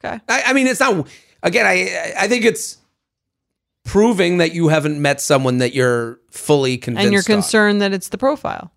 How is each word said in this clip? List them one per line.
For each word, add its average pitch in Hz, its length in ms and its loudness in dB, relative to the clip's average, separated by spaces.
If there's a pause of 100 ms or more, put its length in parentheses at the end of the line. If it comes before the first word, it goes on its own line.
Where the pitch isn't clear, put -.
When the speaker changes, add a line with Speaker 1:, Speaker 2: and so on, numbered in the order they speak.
Speaker 1:
Okay. 196 240 -8
Speaker 2:
I, 262 200 0
I 262 40 0
mean, 269 140 2
it's 254 120 -2
not, 208 280 0 (360)
again, 175 240 0
I, 185 520 -2
I 202 100 0
think 233 160 2
it's - 320 0 (1080)
proving 190 540 2
that 165 140 2
you 170 160 0
haven't 151 320 0
met 143 200 0
someone 131 380 2
that 123 160 -2
you're 120 440 0 (120)
fully 135 460 0
convinced 123 280 -4
Speaker 1:
And 202 80 4
you're 202 80 4
Speaker 2:
on. 185 40 -4
Speaker 1:
concerned 208 580 2
that 196 100 0
it's 190 160 -6
the 202 100 -10
profile. - 580 -4